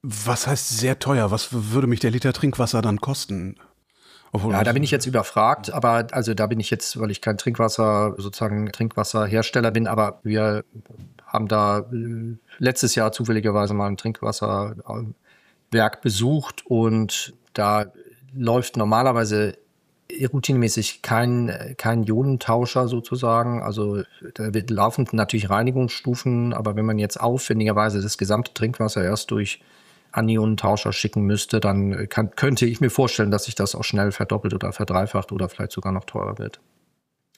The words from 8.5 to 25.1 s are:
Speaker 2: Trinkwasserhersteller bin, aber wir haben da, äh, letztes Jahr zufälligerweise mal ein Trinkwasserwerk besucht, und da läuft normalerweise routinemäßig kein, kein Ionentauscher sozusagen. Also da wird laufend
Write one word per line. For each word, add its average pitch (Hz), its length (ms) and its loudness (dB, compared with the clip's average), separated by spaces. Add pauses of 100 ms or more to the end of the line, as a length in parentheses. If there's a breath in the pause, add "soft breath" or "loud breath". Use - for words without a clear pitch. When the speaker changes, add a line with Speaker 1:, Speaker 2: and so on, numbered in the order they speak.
Speaker 2:
Trinkwasserhersteller 110 1000 0
bin, 113 160 2
aber 107 380 0
wir 107 380 2 (640)
haben 110 240 -4
da, 104 420 2
äh, 117 460 -8 (220 loud breath)
letztes 123 380 2
Jahr 113 160 2
zufälligerweise 104 600 0
mal 101 140 0
ein 101 100 -2
Trinkwasserwerk 110 1160 -6 (880 soft breath)
besucht, 123 640 0
und 113 680 2 (200)
da 104 320 2 (460)
läuft 120 440 0
normalerweise 110 840 2 (720)
routinemäßig 120 680 0
kein, 120 760 0
kein 113 280 0
Ionentauscher 120 800 0
sozusagen. 117 760 -2
Also 101 420 -2 (320)
da 107 200 -4
wird 110 160 -2
laufend 110 420 2